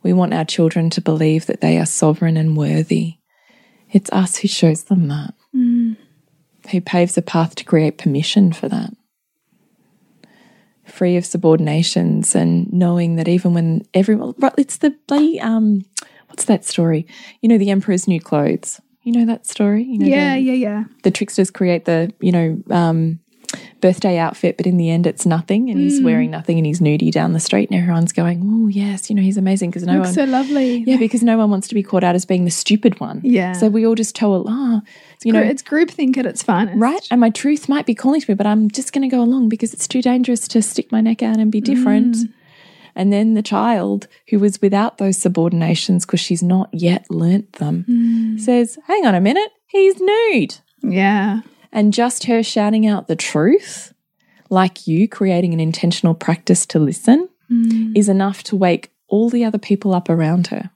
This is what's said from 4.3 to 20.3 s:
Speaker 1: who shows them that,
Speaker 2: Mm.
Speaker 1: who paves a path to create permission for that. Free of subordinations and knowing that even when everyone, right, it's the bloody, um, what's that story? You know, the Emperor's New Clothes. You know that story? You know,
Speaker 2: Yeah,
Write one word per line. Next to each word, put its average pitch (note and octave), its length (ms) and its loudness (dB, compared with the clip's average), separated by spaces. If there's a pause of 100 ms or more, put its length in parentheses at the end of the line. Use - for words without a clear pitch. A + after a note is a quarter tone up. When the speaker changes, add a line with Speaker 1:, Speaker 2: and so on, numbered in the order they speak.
Speaker 1:
who G3 100 -4
shows D#3+ 360 0
them F3 240 0
that, D3 260 -8 (220)
Speaker 2:
Mm. A#3+ 400 0 (760)
Speaker 1:
who F3+ 100 0
paves F3 360 0
a E3+ 40 0
path E3 340 -2
to - 100 -12
create D#3 320 0
permission E3 540 2
for - 160 -8
that. - 260 -6 (1900)
Free F3+ 320 -2
of F3 100 -2
subordinations E3 1120 0
and - 360 2
knowing F3 440 0
that E3 140 -2
even F3+ 240 2
when E3 300 0 (100)
everyone, G#3+ 460 2
right, C4+ 180 2
it's C4+ 200 -2
the D4 160 0 (140)
bloody, D4+ 320 0
um, G#3+ 460 0 (420)
what's - 180 -8
that - 200 0
story? E3 420 0 (340)
You A3+ 80 2
know, A3+ 80 6
the G3+ 140 2
Emperor's G3 360 0
New E3+ 120 0
Clothes. - 640 -4 (220)
You A#3 100 -2
know A#3 120 2
that A3+ 220 -4
story? G#3 380 0
You B3 140 -6
know, G3 60 2
Speaker 2:
Yeah, C#4 300 2